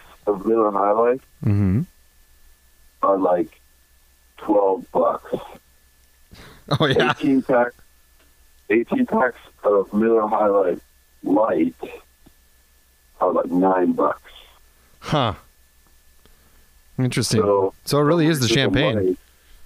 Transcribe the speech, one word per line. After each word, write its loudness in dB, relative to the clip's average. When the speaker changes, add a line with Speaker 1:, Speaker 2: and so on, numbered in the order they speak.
Speaker 1:
of -4
Miller 2
High 0
Life 0
Speaker 2:
Mm-hmm. 2
Speaker 1:
are, 2
like, -2
twelve 0
bucks. -2
Speaker 2:
Oh, 0
yeah. 2
Speaker 1:
Eighteen 0
pack, 0
eighteen 0
packs -2
of 0
Miller 2
High 0
Life 0
Light 0
are, 0
like, -2
nine 2
bucks. -4
Speaker 2:
Huh. -2
Interesting. -2
Speaker 1:
So, 2
Speaker 2:
So 0
it 2
really 2
is 0
the 0
Speaker 1:
just 2
a 2
Speaker 2:
champagne 0
Speaker 1:
light. -2